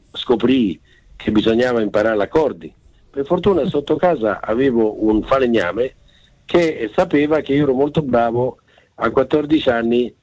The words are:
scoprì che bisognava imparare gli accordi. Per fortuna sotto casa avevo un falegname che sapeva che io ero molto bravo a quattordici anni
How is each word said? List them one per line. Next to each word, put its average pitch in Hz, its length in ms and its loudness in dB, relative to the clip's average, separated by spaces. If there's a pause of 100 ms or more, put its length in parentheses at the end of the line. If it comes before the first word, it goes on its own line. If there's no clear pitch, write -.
(120)
scoprì 120 680 0 (360)
che - 160 -6
bisognava 113 500 2
imparare 107 360 0
gli 104 60 0
accordi. 98 500 -2 (380)
Per 139 140 -6
fortuna 175 400 2
sotto 147 320 -2
casa 120 460 0
avevo 117 640 0
un 107 180 2
falegname 117 720 0 (500)
che 156 500 0
sapeva 156 460 0
che 135 140 -4
io 147 80 2
ero 135 120 2
molto 147 280 0
bravo 120 560 -2 (380)
a 113 140 -2
quattordici 147 600 0
anni 117 420 0 (100)